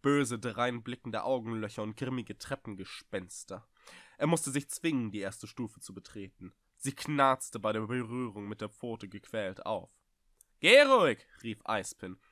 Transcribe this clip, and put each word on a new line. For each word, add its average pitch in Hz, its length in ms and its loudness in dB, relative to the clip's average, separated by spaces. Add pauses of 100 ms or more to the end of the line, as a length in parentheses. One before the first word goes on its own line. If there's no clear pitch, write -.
böse 139 380 2
dreinblickende 120 840 -4
Augenlöcher 113 580 -2
und 107 140 -6
grimmige 127 420 -6
Treppengespenster. - 1300 -10 (480)
Er - 100 0
musste 160 240 2
sich 139 200 -2
zwingen, 131 400 0
die 101 100 -4
erste 95 260 -8
Stufe - 340 -8
zu - 140 -14
betreten. - 600 -14 (220)
Sie - 180 -6
knarzte 135 640 2
bei 107 140 0
der 110 80 0
Berührung 113 680 -4
mit 107 140 -8
der 104 80 -8
Pfote 113 380 -10
gequält 98 580 -6
auf. 98 240 -4 (680)
"Geh 233 200 10
ruhig", 233 460 6 (160)
rief 113 220 -8
Eispin. 95 540 -6 (140)